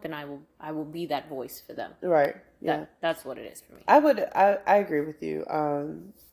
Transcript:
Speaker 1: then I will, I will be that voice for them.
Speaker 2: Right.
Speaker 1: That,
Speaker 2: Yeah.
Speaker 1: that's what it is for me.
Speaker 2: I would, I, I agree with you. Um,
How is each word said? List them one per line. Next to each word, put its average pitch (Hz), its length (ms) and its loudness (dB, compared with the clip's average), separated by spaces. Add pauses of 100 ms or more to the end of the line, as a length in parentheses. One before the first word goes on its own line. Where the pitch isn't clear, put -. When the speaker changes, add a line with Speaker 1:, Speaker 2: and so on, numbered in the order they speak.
Speaker 1:
then 160 100 -10
I 147 120 -10
will, 143 180 -14 (180)
I 156 120 -10
will 156 120 -6
be 165 220 -8
that 147 220 -4
voice 131 360 -12
for - 80 -18
them. - 200 -10 (100)
Speaker 2:
Right. 156 320 2
Speaker 1:
That, - 60 -18 (400)
Speaker 2:
Yeah. 156 40 -12 (160)
Speaker 1:
that's 165 240 -4
what 131 140 -10
it 107 140 -16
is - 80 -20
for - 140 -20
me. - 120 -20
Speaker 2:
I 262 120 8
would, 294 200 6 (160)
I, 196 320 4
I 196 100 6
agree 165 260 0
with 156 200 -10
you. 156 260 -6
Um, 156 680 -4 (180)